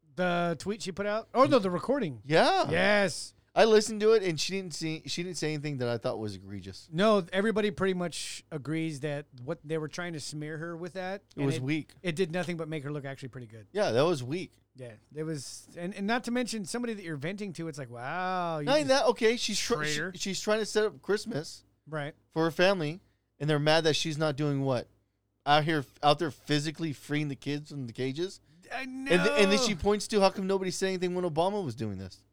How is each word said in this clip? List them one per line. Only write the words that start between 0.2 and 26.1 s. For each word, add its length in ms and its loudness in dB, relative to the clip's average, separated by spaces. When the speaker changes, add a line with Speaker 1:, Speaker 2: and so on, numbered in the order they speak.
Speaker 1:
tweet 240 -6
she 80 -6
put 160 -6
out? 260 -4
Oh, 120 6
no, 160 6
the 100 0
recording. 540 -2
Speaker 2:
Yeah. 440 6
Speaker 1:
Yes. 640 2
Speaker 2:
I 100 8
listened 360 6
to 120 6
it, 120 6
and 160 0
she 140 -2
didn't 200 -6
see, 320 -6
she 160 -4
didn't 160 -6
say 160 -2
anything 240 -4
that 100 0
I 100 0
thought 200 -4
was 160 -6
egregious. 580 -14
Speaker 1:
No, 400 4
everybody 380 2
pretty 240 0
much 560 -6
agrees 500 -6
that 260 -6
what 200 -8
they 140 -4
were 100 -6
trying 260 -8
to 60 -8
smear 380 -10
her 180 -8
with 180 -12
that, 360 -8
Speaker 2:
It 80 -16
Speaker 1:
and 80 0
Speaker 2:
was 100 0
Speaker 1:
it, 60 -4
Speaker 2:
weak. 300 -2
Speaker 1:
it 140 -4
did 160 0
nothing 260 -2
but 100 -6
make 160 -6
her 80 -8
look 140 -6
actually 240 -10
pretty 160 -14
good. 260 -18
Speaker 2:
Yeah, 200 2
that 120 6
was 180 2
weak. 300 -6
Speaker 1:
Yeah, 120 -12
it 80 -6
was, 440 -8
and, 160 -6
and 120 -4
not 180 0
to 60 -6
mention 360 -2
somebody 260 -4
that 100 -8
you're 140 -6
venting 380 -6
to, 140 -8
it's 100 -10
like, 120 -10
wow. 680 -4
You 80 -2
Speaker 2:
Not 100 4
even 120 2
Speaker 1:
just 160 4
Speaker 2:
that. 80 6
Okay, 260 2
she's 200 -2
tr-, 140 0
she, 100 -2
Speaker 1:
traitor. 220 -4
Speaker 2:
she's 220 -4
trying 200 2
to 80 -2
set 180 2
up 160 -4
Christmas 640 -4
Speaker 1:
Right. 260 -6
Speaker 2:
for 100 4
her 60 4
family, 500 2
and 80 0
they're 100 4
mad 260 6
that 120 6
she's 220 -2
not 180 0
doing 240 0
what? 260 0
Out 180 6
here, 180 0
out 160 6